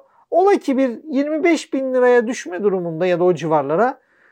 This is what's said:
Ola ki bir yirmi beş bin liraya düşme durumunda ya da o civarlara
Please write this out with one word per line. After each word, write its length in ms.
Ola 240
ki 220
bir 260
yirmi 400
beş 300
bin 200
liraya 340
düşme 360
durumunda 420
ya 140
da 40
o 100
civarlara 680